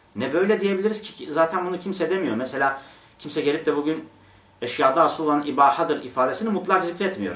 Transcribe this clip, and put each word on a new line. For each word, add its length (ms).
Ne 180
böyle 280
diyebiliriz 400
ki? 300
Zaten 340
bunu 140
kimse 300
demiyor. 260
Mesela 460
kimse 220
gelip 240
de 100
bugün 340
eşyada 420
asıl 220
olan 200
ibahadır 580
ifadesini 460
mutlak 340
zikretmiyor. 520